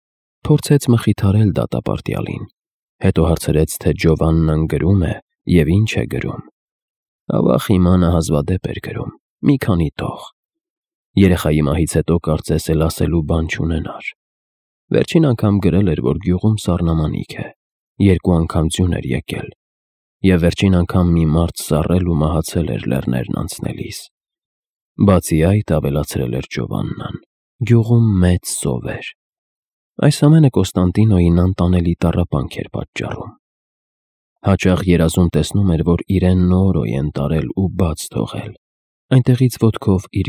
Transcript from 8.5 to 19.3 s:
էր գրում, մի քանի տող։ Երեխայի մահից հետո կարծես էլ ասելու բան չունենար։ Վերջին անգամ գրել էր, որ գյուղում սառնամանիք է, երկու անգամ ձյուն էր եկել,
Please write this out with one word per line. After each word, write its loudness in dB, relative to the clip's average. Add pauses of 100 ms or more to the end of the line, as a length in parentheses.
էր -12
գրում, -10 (240)
մի 0
քանի -2
տող։ -10 (800)
Երեխայի 4
մահից 0
հետո 0
կարծես -2
էլ 0
ասելու -2
բան -2
չունենար։ -6 (800)
Վերջին 2
անգամ 2
գրել 2
էր, -2
որ -2
գյուղում 0
սառնամանիք -2
է, -12 (540)
երկու 4
անգամ 0
ձյուն 0
էր -6
եկել, -6 (760)